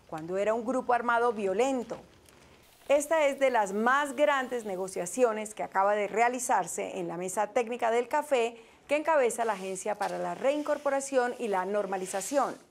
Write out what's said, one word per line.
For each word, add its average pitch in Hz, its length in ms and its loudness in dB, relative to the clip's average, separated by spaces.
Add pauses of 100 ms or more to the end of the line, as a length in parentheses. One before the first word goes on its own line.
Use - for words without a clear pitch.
cuando 165 300 -6
era 202 160 2
un 226 100 -2
grupo 247 300 0
armado 240 400 2
violento. 220 640 -2 (880)
Esta 294 380 4
es 277 140 0
de 269 100 4
las 208 240 2
más 262 420 2
grandes 254 480 2
negociaciones 208 880 -2
que 175 100 -6
acaba 196 320 2
de 202 120 0
realizarse 208 920 0
en 170 100 -4
la 170 80 -6
Mesa 185 300 -2
Técnica 233 440 0
del 240 160 2
Café 240 480 0 (320)
que 285 80 0
encabeza 277 480 2
la 226 100 0
Agencia 190 420 -6
para 180 220 -4
la 175 160 -4
Reincorporación 277 1080 0
y 233 100 -4
la 185 160 0
Normalización. 196 920 -2 (120)